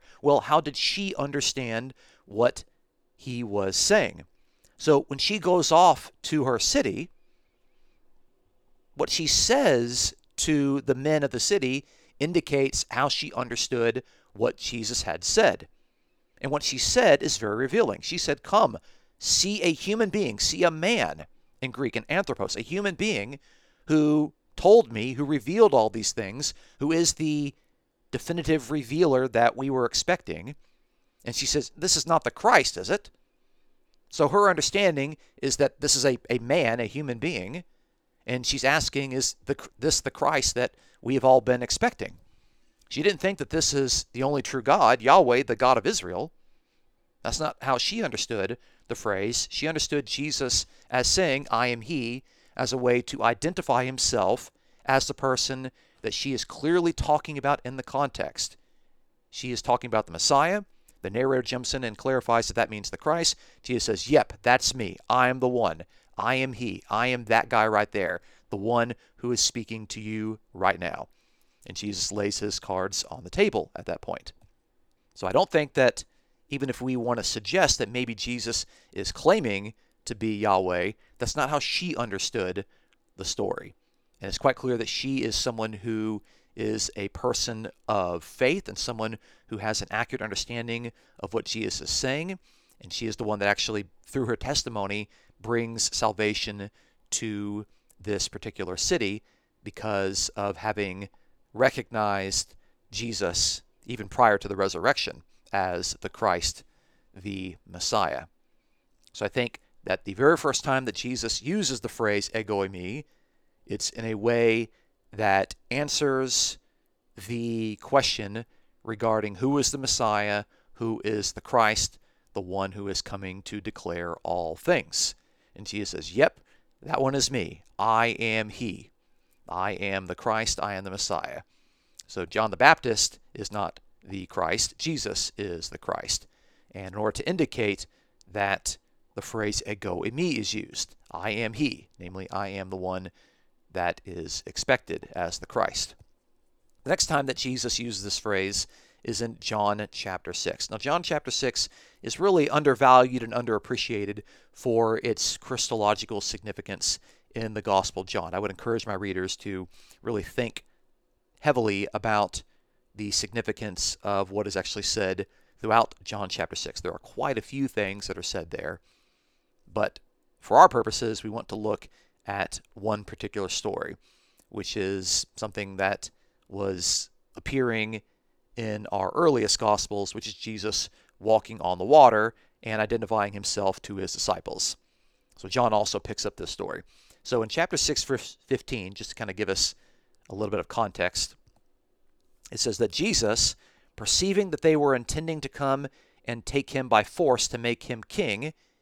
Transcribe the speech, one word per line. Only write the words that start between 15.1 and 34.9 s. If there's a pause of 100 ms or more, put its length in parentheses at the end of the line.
said. (760)
And
what
she
said
is
very
revealing.
She
said,
"Come, (420)
see
a
human
being,
see
a
man," (340)
in
Greek,
an
anthropos,
"a
human
being (480)
who (240)
told
me,
who
revealed
all
these
things, (260)
who
is
the (580)
definitive
revealer
that
we
were
expecting." (680)
And
she
says,
"This
is
not
the
Christ,
is
it?" (1000)
So
her
understanding (240)